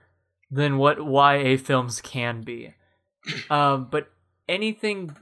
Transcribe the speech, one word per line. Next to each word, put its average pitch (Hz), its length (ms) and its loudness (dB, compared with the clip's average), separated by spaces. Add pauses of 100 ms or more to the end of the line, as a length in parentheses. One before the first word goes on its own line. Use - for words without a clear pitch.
(520)
than 139 260 0
what 147 280 2
Y 143 300 6
A 131 220 2
films 127 440 -2
can 120 400 -8
be. 117 340 -14 (500)
<clears throat> 147 260 -10
Um, 139 400 2
but 151 180 -4 (380)
anything 196 760 -4